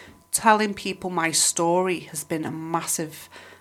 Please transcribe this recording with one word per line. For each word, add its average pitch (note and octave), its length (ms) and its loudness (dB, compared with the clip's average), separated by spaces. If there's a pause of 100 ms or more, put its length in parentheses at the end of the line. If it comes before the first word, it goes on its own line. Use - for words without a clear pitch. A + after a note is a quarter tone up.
(320)
Telling G#3+ 420 4
people F#3 340 -6
my E3 220 0
story F3 720 2
has D3 220 -10
been D#3+ 220 -4
a - 60 -6
massive, D#3+ 800 -6 (300)